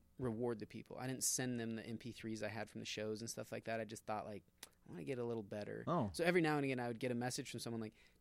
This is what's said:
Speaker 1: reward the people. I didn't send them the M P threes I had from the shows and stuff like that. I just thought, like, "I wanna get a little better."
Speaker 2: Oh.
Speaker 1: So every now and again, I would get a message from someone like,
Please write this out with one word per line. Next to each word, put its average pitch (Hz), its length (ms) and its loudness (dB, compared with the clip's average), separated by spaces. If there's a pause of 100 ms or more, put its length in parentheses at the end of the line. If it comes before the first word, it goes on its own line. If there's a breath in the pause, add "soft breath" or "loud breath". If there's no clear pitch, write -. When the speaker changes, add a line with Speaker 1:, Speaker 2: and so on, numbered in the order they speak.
(180)
Speaker 1:
reward 120 420 2
the 110 60 -4
people. - 340 -8
I 123 60 -4
didn't 127 180 0
send 127 360 4
them 113 160 0
the 110 100 -4
M 110 120 -2
P 113 140 -6
threes 110 300 -4
I 107 60 2
had 107 240 -4
from 110 80 -8
the 110 80 -6
shows 107 340 0
and 113 80 -4
stuff - 220 -6
like 110 140 -4
that. 113 140 0
I 113 60 0
just 107 200 -8
thought, 107 200 -2
like, 101 160 -8 (240)
"I - 260 -18
wanna 165 120 -8
get 135 160 -2
a 120 40 0
little 117 200 0
better." 107 420 -4
Speaker 2:
Oh. 139 280 4
Speaker 1:
So 175 100 0
every 175 180 8
now 156 140 6
and 139 100 4
again, 131 140 2
I 120 80 0
would 120 120 0
get 127 120 2
a 120 40 2
message 123 360 0
from 120 80 -4
someone 117 220 -2
like, 110 120 -6 (280 soft breath)